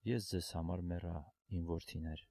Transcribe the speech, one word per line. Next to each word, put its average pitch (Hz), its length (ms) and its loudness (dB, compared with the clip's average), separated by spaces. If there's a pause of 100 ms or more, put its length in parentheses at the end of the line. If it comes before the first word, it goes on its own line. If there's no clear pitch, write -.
Ես 113 260 2
ձեզ 90 220 2
համար 85 320 0
մեռա, 87 340 0 (320)
իմ 87 160 2
որդիներ 82 640 -2